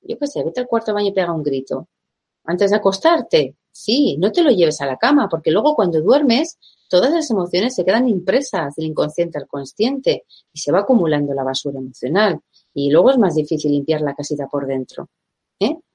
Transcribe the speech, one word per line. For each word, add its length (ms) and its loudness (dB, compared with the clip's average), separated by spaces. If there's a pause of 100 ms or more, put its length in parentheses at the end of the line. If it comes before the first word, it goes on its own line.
Yo 180 -8
qué 80 -4
sé, 160 -6
vete 160 -4
al 80 -6
cuarto 260 -2
baño 140 -2
y 60 -4
pega 200 -2
un 80 -4
grito. 460 -6 (560)
Antes 260 0
de 80 2
acostarte, 800 2 (160)
sí, 460 0
no 140 0
te 120 2
lo 80 4
lleves 300 2
a 40 -2
la 120 -4
cama, 300 2
porque 220 -2
luego 260 2
cuando 260 2
duermes, 580 2 (280)
todas 240 2
las 200 -2
emociones 420 -2
se 100 -2
quedan 240 2
impresas 680 -2
del 120 -6
inconsciente 520 -2
al 80 -12
consciente 800 -4 (280)
y 60 -14
se 120 -4
va 100 4
acumulando 520 0
la 100 -4
basura 360 -6
emocional. 600 -2 (340)
Y 160 -2
luego 180 6
es 80 4
más 160 4
difícil 380 -2
limpiar 300 0
la 120 -4
casita 340 -8
por 200 -6
dentro, 420 -8 (500)
¿eh? 200 -2 (160)